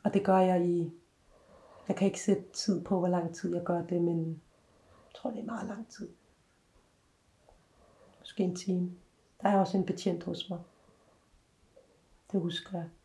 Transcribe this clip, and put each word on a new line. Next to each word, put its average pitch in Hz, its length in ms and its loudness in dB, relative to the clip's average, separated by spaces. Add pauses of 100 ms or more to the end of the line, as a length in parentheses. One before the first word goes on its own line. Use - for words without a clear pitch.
Og 202 100 0
det 196 120 2
gør 190 140 6
jeg 185 260 6
i, 170 260 0 (960)
jeg 190 80 0
kan 196 120 4
ikke - 140 0
sætte 196 220 2 (100)
tid - 300 0
på, 185 160 0
hvor 180 80 2
lang 170 280 0
tid 175 200 -4
jeg 175 80 -2
gør 175 180 0
det, 175 200 0
men 165 400 0 (680)
jeg - 80 -20
tror, - 160 -8
det 214 80 -8
er - 60 -10
meget 214 220 -8
lang 220 220 -10
tid. - 200 -14 (2000)
Måske - 240 -4
en 180 120 0
time. 180 360 -2 (500)
Der 196 80 4
er 196 100 6
også 190 180 2
en 180 80 0
betjent 180 380 -2
hos 175 260 -8
mig. 170 100 -6 (1700)
Det 190 100 0
husker 170 360 -6
jeg. 165 120 -6 (160)